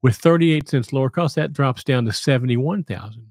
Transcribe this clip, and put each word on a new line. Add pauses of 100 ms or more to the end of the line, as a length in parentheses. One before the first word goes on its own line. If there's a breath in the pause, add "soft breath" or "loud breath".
with
thirty-eight
cents
lower
cost,
that
drops
down
to
seventy-one
thousand,